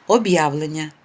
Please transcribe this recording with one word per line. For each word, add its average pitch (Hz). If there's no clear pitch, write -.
«Об'явлення 156